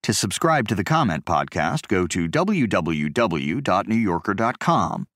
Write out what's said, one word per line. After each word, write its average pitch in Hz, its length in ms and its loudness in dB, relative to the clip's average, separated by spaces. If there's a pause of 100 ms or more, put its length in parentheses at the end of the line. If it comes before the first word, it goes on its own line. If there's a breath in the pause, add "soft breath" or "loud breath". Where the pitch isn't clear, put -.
To 113 100 0
subscribe 131 540 0
to 110 80 0
the 98 80 -2
Comment 123 420 0
Podcast, 80 640 -2
go 90 200 2
to 85 200 -2
w 160 400 0
w 82 420 0
w 82 520 0
dot 98 260 0
new 110 80 0
yorker 98 380 0
dot 113 260 -2
com 101 560 0